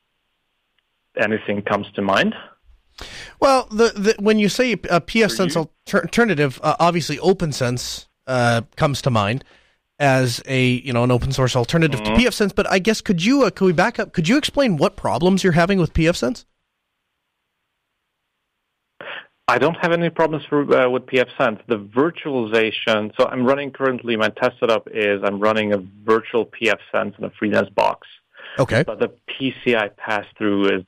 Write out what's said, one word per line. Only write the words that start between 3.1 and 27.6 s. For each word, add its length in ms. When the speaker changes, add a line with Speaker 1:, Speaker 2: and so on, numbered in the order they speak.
Speaker 2:
Well, 320
the, 240
the, 240
when 180
you 120
say 240
a 120
P 220
F 80
sense 220
Speaker 1:
For 80
you? 80
Speaker 2:
alter-, 160
alternative, 580
uh, 180
obviously 380
OpenSense, 880
uh, 340
comes 260
to 80
mind 340
as 480
a, 180
you 300
know, 100
an 80
open 200
source 240
alternative 460
Speaker 1:
Mm-hmm. 120
Speaker 2:
to 60
P 80
F 60
sense. 200
But 160
I 100
guess 220
could 220
you, 220
uh, 40
could 160
we 80
back 240
up? 160
Could 140
you 100
explain 400
what 180
problems 480
you're 100
having 260
with 140
P 140
F 80
sense? 300
Speaker 1:
I 100
don't 200
have 140
any 200
problems 340
for, 280
uh, 140
with 200
P 120
F 160
sense. 320
The 120
virtualization, 1400
so 80
I'm 180
running 280
currently, 440
my 140
test 300
setup 320
is 320
I'm 160
running 340
a 60
virtual 420
P 240
F 100
sense 260
in 60
a 80
FreeNAS 420